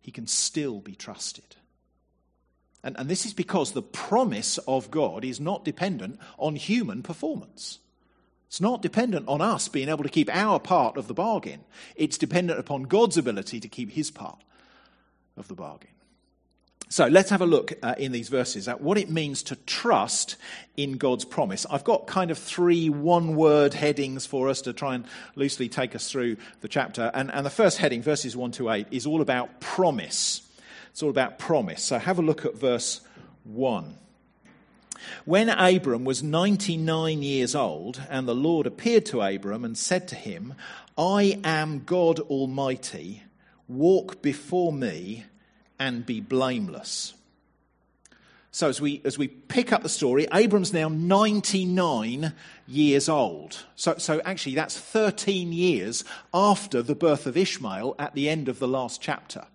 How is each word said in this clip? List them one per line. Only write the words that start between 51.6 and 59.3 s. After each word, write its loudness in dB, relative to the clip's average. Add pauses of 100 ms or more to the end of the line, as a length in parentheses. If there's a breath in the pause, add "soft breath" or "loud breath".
years 4
old. 0
So, 0
so 0
actually -6
that's -2
thirteen 2
years 2 (280 loud breath)
after 4
the 0
birth 4
of -2
Ishmael -2
at -8
the 0
end -2
of -6
the -2
last -4
chapter. -8